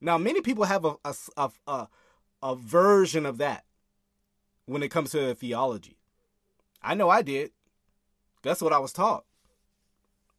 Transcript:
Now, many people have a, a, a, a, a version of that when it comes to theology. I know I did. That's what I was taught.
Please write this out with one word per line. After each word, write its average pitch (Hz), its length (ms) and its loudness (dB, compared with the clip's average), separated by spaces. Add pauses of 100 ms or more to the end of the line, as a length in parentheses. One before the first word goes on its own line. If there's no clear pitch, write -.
Now, 165 160 2
many 269 240 0
people 220 220 0
have 190 220 0
a, 147 100 0 (100)
a, 143 100 -6 (220)
a, 139 140 -2 (160)
a, 131 200 -6 (540)
a 131 140 -4
version 165 720 4
of 123 100 -6
that 135 280 -4 (1000)
when 135 160 -6
it 139 80 -6
comes 151 220 -2
to 131 240 -2
theology. 120 640 -4 (840)
I 143 140 -2
know 196 140 2
I 196 120 6
did. 139 300 -6 (920)
That's 165 200 -2
what 160 120 2
I 143 60 6
was 135 140 -4
taught. 196 320 0 (1120)